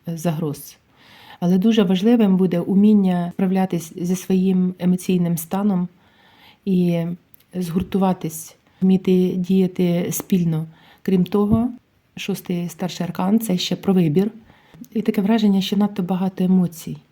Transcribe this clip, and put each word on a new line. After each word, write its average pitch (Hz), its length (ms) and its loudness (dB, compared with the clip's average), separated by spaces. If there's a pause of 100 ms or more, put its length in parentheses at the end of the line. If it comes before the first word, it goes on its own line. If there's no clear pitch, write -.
е, 165 80 -8
загроз. 156 600 -6 (640)
Але 180 180 2
дуже 220 240 4
важливим 196 540 2
буде 175 240 2
уміння 190 760 2
справлятись 185 600 -2
зі 180 200 -2
своїм 185 600 0
емоційним 180 600 0
станом 190 500 -2 (760)
і 175 400 2 (500)
згуртуватись, 180 1000 -4 (240)
вміти 185 560 2
діяти 180 760 0
спільно. 165 540 -2 (360)
Крім 185 220 2
того, 208 460 0 (460)
шостий 180 520 -6
старший 170 380 -6
аркан — 185 340 0
це 180 180 -2
ще - 180 -4
про 185 180 0
вибір. 180 360 2 (640)
І 220 100 -4
таке 214 180 -2
враження, 202 400 2
що 190 160 -4
надто 202 260 -2
багато 185 420 -2
емоцій. 175 520 0 (160)